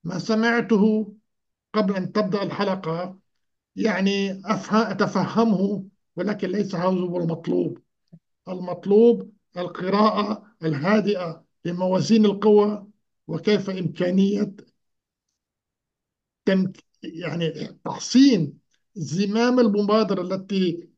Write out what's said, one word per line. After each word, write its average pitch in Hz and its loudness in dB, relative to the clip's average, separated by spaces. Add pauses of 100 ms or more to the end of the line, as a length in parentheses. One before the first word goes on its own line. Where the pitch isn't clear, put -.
ما - -8
سمعته 220 2 (600)
قبل 196 0
أن 180 -6
تبدأ 202 -2
الحلقة، 185 -6 (560)
يعني، 196 -2
أفه-، 202 0
أتفهمه، 196 0 (300)
ولكن 196 -4
ليس 190 -4
هذا 175 -2
هو 180 -2
المطلوب. 170 -2 (680)
المطلوب 190 2 (260)
القراءة 196 0 (200)
الهادئة 180 0 (220)
لموازين 185 2
القوى، 208 2 (400)
وكيف 180 -2
إمكانية 190 0 (1900)
تمك-، 190 0 (200)
يعني، 165 -8
تحسين 240 4 (420)
زمام 208 0
المبادرة 208 2
التي 185 -4